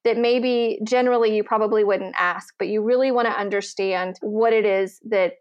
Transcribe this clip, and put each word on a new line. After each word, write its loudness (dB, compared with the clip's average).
that 2
maybe 0
generally 2
you 0
probably 0
wouldn't -2
ask, -4
but -4
you -2
really 2
wanna 2
understand -4
what 0
it 2
is 0
that 0